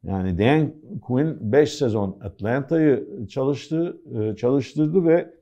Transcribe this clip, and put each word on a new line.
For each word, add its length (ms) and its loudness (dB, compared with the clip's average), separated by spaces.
Yani 360 -4
Dan 320 4
Quinn 400 -2
beş 320 4
sezon 500 -2
Atlanta'yı 840 0
çalıştı, 680 -4
e, 140 -4
çalıştırdı 720 0
ve 240 4